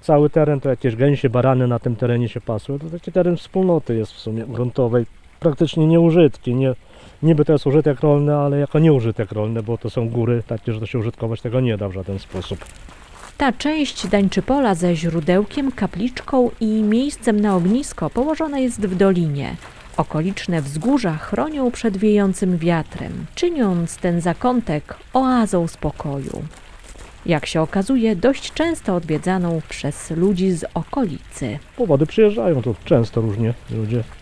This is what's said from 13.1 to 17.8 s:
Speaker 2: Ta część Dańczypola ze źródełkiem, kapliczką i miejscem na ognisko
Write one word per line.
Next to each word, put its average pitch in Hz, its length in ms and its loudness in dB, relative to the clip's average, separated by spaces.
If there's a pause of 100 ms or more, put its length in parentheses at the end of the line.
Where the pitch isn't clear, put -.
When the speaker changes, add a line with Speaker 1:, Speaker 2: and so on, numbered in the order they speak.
Speaker 2:
Ta 269 140 2
część 302 560 -4
Dańczypola 202 680 2
ze 170 220 0
źródełkiem, 180 760 0
kapliczką 247 760 -2 (100)
i 226 60 -2 (160)
miejscem 220 580 0
na 208 160 2
ognisko 180 540 0